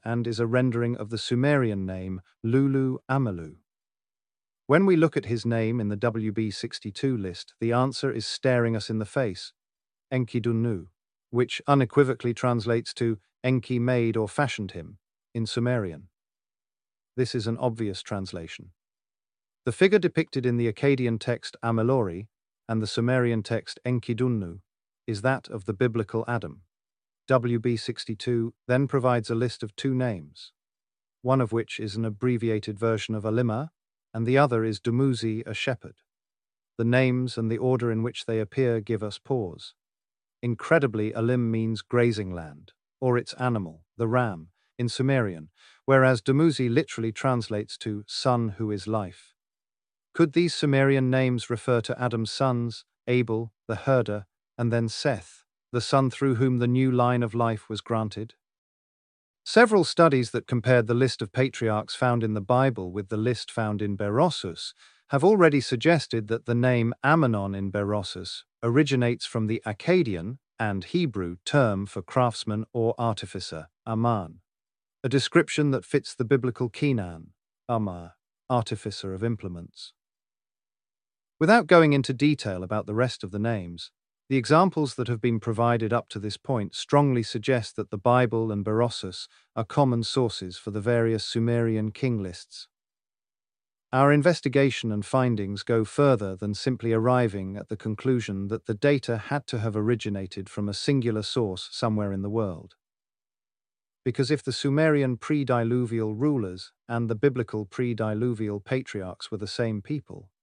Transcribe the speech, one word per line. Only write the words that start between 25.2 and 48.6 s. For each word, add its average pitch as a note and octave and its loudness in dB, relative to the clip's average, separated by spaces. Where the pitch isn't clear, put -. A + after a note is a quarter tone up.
that C3 0
of G2 -12
the A2 -4
biblical A2+ -2
Adam. A#2 -6
W A#2+ 4
B A#2 0
sixty-two A#2 -4
then B2+ 2
provides B2 2
a A#2+ -2
list A#2 -2
of G#2+ -8
two C3+ -2
names, G2 -4
one C3 4
of A2 0
which A#2 -2
is G#2+ -6
an A2+ -2
abbreviated A2 -2
version A2 0
of G#2 -4
Alima, A#2 0
and A2+ -4
the B2+ 4
other A#2+ 4
is G#2+ -4
Dumuzi, A#2 0
a A2 -8
shepherd. - -6
The A#2 0
names B2+ 2
and A2+ 0
the A#2 -2
order B2 2
in A2 0
which - -6
they A2+ 0
appear A#2 0
give G#2 -4
us G#2 -8
pause. - -6
Incredibly, A2 0
Alim A#2 0
means A2+ -2
grazing A2 2
land, D#2+ -12
or B2+ 2
its - -4
animal, G#2 -4
the A2+ -2
ram, A2 -2
in A#2+ -2
Sumerian, A2+ 0
whereas C3 6
Dumuzi C3+ 2
literally A#2 0
translates A2+ -2
to G#2 -6
son A#2+ 0
who G#2+ -2